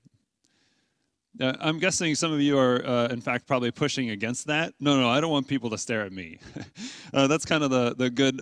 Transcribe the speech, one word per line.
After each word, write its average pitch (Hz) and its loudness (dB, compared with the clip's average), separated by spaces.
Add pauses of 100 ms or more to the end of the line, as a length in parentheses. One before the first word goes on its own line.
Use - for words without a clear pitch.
(1400)
Uh, 131 0
I'm 160 -2
guessing 180 0
some 160 0
of 151 0
you 143 4
are, 123 4
uh, 120 2
in 120 -4
fact, 120 -4
probably 123 0
pushing 131 -2
against 110 -6
that. 156 -2
"No, 143 2
no, 123 4
I 127 4
don't 160 0
want 139 0
people 120 -4
to 107 -4
stare 110 -4
at 98 -6
me." 87 -12
<laughs> - -14
Uh, 139 4
that's 151 2
kind 156 2
of 135 2
the, 120 2
the 127 0
good, 131 2